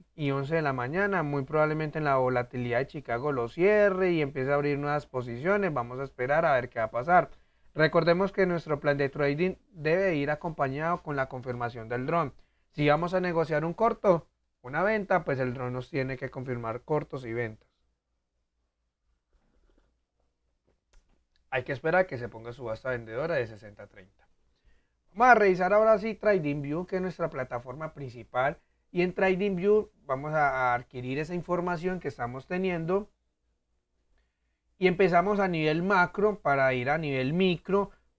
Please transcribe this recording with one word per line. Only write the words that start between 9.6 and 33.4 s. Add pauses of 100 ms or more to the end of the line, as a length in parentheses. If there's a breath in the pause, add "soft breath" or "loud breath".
debe
ir
acompañado
con
la
confirmación
del
dron. (380)
Si
vamos
a
negociar
un
corto, (340)
una
venta,
pues
el
dron
nos
tiene
que
confirmar
cortos
y
ventas. (3750)
Hay
que
esperar
que
se
ponga
subasta
vendedora
de
sesenta
treinta. (840)
Vamos
a
revisar
ahora
sí
TradingView,
que
es
nuestra
plataforma
principal. (320)
Y
en
TradingView (160)
vamos
a,
a
adquirir
esa
información
que
estamos
teniendo. (1700)